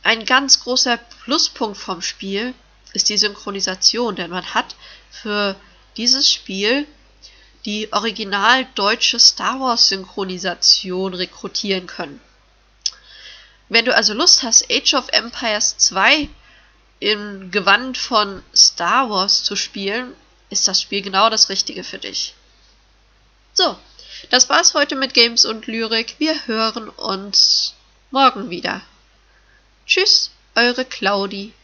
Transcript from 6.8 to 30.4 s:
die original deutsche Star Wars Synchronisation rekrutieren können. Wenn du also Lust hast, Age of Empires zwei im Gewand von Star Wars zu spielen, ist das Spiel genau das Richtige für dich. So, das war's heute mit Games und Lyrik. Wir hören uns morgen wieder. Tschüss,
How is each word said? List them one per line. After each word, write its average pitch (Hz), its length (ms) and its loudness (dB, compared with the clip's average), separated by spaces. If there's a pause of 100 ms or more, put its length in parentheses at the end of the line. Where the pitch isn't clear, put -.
die 208 260 -6
original 214 840 0
deutsche 226 440 0
Star 240 400 2
Wars 247 300 2
Synchronisation 185 1200 -2
rekrutieren 185 760 -4
können. 151 340 -12 (1500)
Wenn 226 160 2
du 254 100 2
also 208 180 2
Lust 269 300 2
hast, - 260 2
Age - 240 0
of 254 160 0
Empires 214 680 -2
zwei 240 520 2 (680)
im 202 500 -4
Gewand 208 480 0
von 208 460 -2 (120)
Star 220 540 4
Wars 196 340 0
zu 202 120 -4
spielen, 208 580 -6 (360)
ist - 180 -2
das 190 140 0
Spiel 196 200 -4
genau 196 280 4
das 214 200 2
Richtige - 340 -6
für - 140 -12
dich. - 380 -8 (1160)
So, 302 240 2 (520)
das 254 200 4
war's - 240 2
heute 294 220 0
mit 262 180 -4
Games 233 320 4
und 220 200 -8
Lyrik. 226 540 -4
Wir 311 260 -2
hören 220 440 -2
uns - 840 0 (380)
morgen 254 380 4
wieder. 196 320 -6 (1040)
Tschüss, - 440 2 (240)